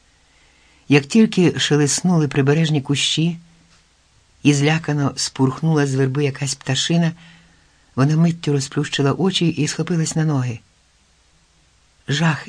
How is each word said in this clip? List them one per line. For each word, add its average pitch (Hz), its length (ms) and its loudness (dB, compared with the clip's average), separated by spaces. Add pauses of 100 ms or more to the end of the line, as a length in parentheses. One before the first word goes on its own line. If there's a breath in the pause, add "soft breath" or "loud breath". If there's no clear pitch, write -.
(880 soft breath)
Як 139 160 4
тільки 185 540 2
шелеснули 147 680 0
прибережні 147 540 0
кущі 156 560 -2 (1080)
і 147 60 6
злякано 147 600 0
спурхнула 143 720 0
з 135 80 -2
верби 135 280 0
якась 139 320 -4
пташина, 165 560 0 (840 soft breath)
вона 143 220 2
миттю 165 360 0
розплющила 139 600 -2
очі 175 340 -2
і 151 200 -2
схопилась 160 480 -4
на 156 100 0
ноги. 127 340 -2 (1500)
Жах 151 420 -2